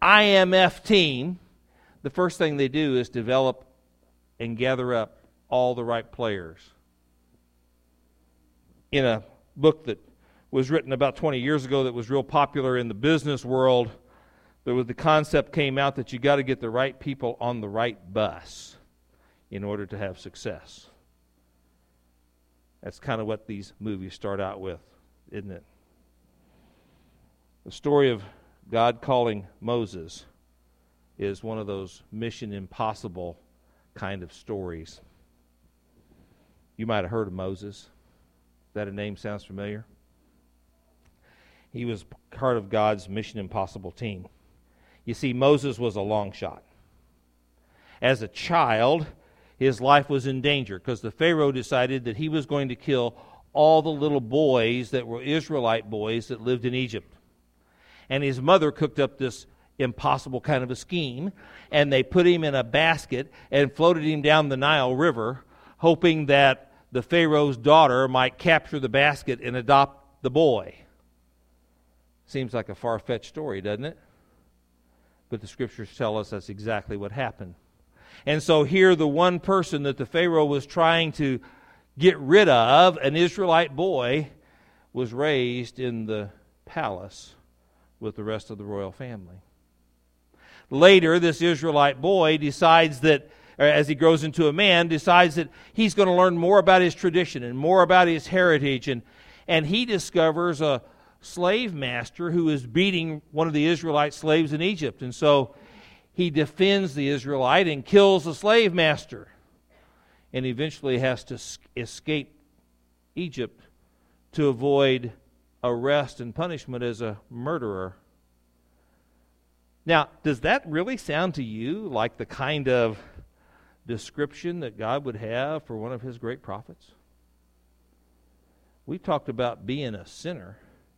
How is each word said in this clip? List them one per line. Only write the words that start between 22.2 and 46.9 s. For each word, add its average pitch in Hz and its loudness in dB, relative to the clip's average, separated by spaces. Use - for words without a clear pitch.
That's - -18
kind 117 -8
of 107 -8
what 110 -10
these 101 -14
movies 95 -10
start 101 -8
out 98 -8
with, 92 -12
isn't 101 -14
it? 85 -18
The 98 -18
story 143 2
of 104 -4
God 117 0
calling 117 -2
Moses 98 -8
is 101 -6
one 110 -8
of 104 -10
those 95 -10
Mission 110 -10
Impossible 98 -8
kind 95 -10
of 82 -18
stories. 90 -12
You 113 -8
might 107 -2
have 90 -10
heard 110 -4
of 90 -12
Moses. 95 -12
That 104 -8
a 98 -10
name 101 -10
sounds 104 -12
familiar? 101 -12
He 120 -10
was 110 -8
part 123 -2
of 98 -8
God's 107 0
Mission 107 -10
Impossible 95 -8
team. 101 -12
You 117 -8
see, 127 -4
Moses 135 2
was 110 -4
a 101 -4
long 101 -4
shot. - -12